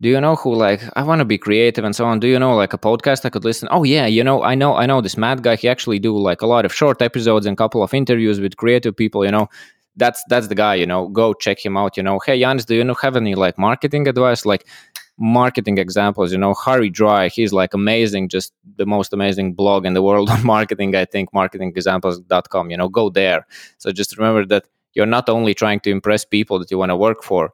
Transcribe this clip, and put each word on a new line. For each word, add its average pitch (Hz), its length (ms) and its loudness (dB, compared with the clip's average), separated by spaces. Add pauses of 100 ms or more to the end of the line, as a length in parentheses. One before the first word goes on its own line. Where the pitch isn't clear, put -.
do 113 80 -2
you 135 120 2
know 151 160 2
who, 127 180 -2
like, 104 280 2 (140)
I 127 60 -2
wanna 156 220 2
be 107 140 0
creative 113 460 2
and 101 120 -4
so 117 80 -2
on. 113 160 0
Do 117 80 0
you 127 100 4
know, 131 160 2
like, 101 180 2
a 101 60 -4
podcast 117 460 0
I 127 60 -4
could 107 140 -6
listen?" 113 260 -4
"Oh, 170 140 2
yeah, 139 220 2
you 110 160 2
know, 135 220 2
I 120 100 2
know, 135 220 2
I 117 100 2
know 131 140 2
this 101 160 -4
Matt 123 260 -2
guy. 117 140 2
He 120 120 -2
actually 120 300 -2
do, 107 180 -2
like, 98 260 0
a 110 40 0
lot 117 180 2
of 92 80 -2
short 139 300 0
episodes 113 440 0
and 101 100 -4
couple 110 260 0
of 95 120 -4
interviews 117 460 0
with 98 160 -4
creative 120 400 0
people, 104 280 0
you 101 80 2
know." 104 160 2 (480)
That's, 120 320 0
that's 123 200 0
the 101 80 -4
guy, 104 180 2
you 87 140 0
know, 90 180 -2
go 107 280 0
check - 300 -4
him 98 120 -4
out, 98 200 -2
you 98 60 -4
know. 98 160 0
"Hey, 127 220 0
Giannis, 127 260 0
do 117 80 0
you 117 80 2
know, 123 120 -2
have 135 200 -2
any, 107 220 0
like, 92 200 0
marketing 139 520 0
advice?" 127 360 0
Like, 101 220 0 (500)
marketing 113 600 0
examples, 98 540 -2
you 92 60 -2
know, 98 160 2
Harry 127 360 0
Dry, 101 380 2
he's, 104 240 -2
like, 92 220 0
amazing, 101 540 0
just 95 240 -6 (240)
the 101 100 -2
most 101 260 -2
amazing 98 420 -2
blog 98 320 0
in 92 80 -2
the 92 80 2
world 101 280 2
<laughs> 113 40 2
on 110 100 -2
marketing, 104 520 0
I 95 80 0
think, 95 280 -6
marketing 95 440 -2
examples 92 420 -2
dot 90 300 -2
com, 87 240 -4
you 85 40 -8
know, 90 120 -2
go 104 200 0
there. 92 380 0 (320)
So 101 140 -8
just 95 260 -8
remember 110 280 2
that 98 180 0 (300)
you're 107 120 2
not 120 220 -2
only 113 260 2
trying 107 260 0
to 104 100 -2
impress 104 340 0
people 104 340 0
that 90 140 -10
you 92 60 -2
wanna 92 180 0
work 107 260 0
for, 85 320 -2